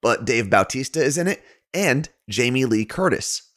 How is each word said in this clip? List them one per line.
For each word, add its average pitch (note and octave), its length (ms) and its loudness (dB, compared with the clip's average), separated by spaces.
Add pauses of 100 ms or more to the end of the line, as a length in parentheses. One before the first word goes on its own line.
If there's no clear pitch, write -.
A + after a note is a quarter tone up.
but A2+ 220 0
Dave A#2 260 0
Bautista B2+ 520 0
is C#3+ 160 0
in F3 80 0
it G3 160 -4 (300)
and D#3 360 0 (200)
Jamie B2 380 0
Lee A2 180 2
Curtis. - 720 -2